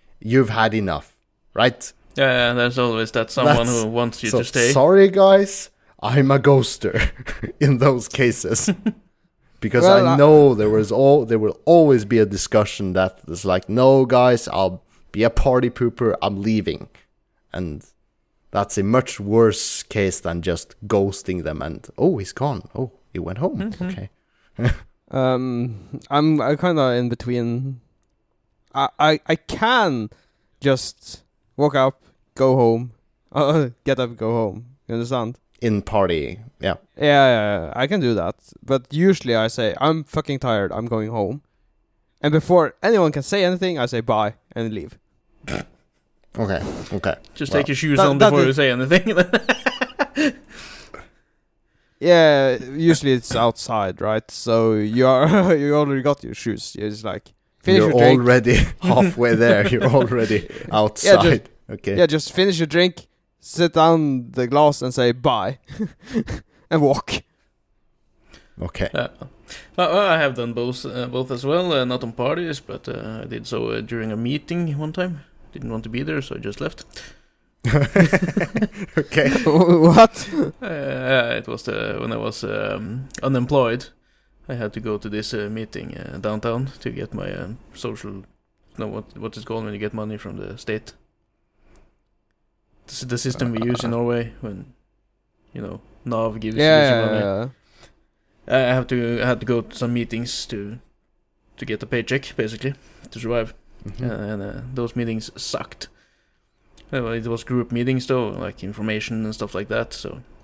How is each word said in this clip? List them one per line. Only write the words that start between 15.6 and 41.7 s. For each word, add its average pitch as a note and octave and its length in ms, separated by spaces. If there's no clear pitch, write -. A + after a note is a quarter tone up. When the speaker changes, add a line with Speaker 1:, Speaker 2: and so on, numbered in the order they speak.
Speaker 1:
pooper, A#2+ 500
I'm G2 220
leaving." G#2 460
And E2 300
that's - 280
a G2 40
much A#2 380
worse G#2+ 680
case G2 320
than E2+ 220
just E2+ 320
ghosting G2 580
them D#2 180
and, D#2+ 240
"Oh, D#3 220
he's F#2+ 160
gone. C3 260
Oh, B2+ 160
he - 40
went F2 200
home. F#3 200
Speaker 2:
Mm-hmm. F3+ 180
Speaker 1:
Okay." G#2 200
<laughs> B2 120
Speaker 3:
Um, B2 880
I'm, D3+ 300
I'm C3+ 160
kinda D3 380
in B2 140
between. A#2+ 720
I, C#3 140
I, D#3 280
I D#3+ 100
can F#3+ 720
just - 640
walk C#3+ 180
up, C3+ 280
go C3 220
home, A#2 360
<laughs> - 200
uh, D3 360
get C3+ 160
up, A#2+ 160
go A2 160
home. A2 340
You A#2 80
understand? A#2+ 420
Speaker 1:
In G#2+ 220
party, F2 580
yeah. F#2+ 140
Speaker 3:
Yeah, - 100
yeah, A#2 600
yeah, D2 100
I B2+ 100
can F#3+ 140
do A#2+ 140
that. F#2 200
But C3 300
usually D#3+ 420
I A2+ 140
say, A2+ 320
"I'm D#3 240
fucking D3 360
tired, G#2+ 320
I'm A2+ 140
going A2 240
home." A2+ 300